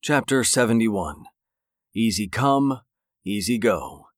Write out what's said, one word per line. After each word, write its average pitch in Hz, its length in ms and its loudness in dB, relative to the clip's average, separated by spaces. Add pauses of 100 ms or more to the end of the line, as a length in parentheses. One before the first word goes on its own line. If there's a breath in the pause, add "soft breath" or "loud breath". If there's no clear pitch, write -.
Chapter 135 380 2
seventy-one. 113 800 0 (680)
Easy 104 360 0
come, 139 500 0 (460)
easy 104 320 -2
go. 98 500 -2 (100)